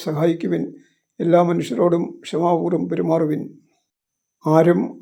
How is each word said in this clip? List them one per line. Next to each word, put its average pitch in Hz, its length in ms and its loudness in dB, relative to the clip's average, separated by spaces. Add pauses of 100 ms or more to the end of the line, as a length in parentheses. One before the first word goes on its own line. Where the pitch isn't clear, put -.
സഹായിക്കുവിൻ, 165 640 -2 (540)
എല്ലാ 175 220 4 (100)
മനുഷ്യരോടും 170 520 0 (220)
ക്ഷമാപൂർവ്വം 170 640 -2
പെരുമാറുവിൻ. 165 540 -2 (1040)
ആരും 160 360 4 (200)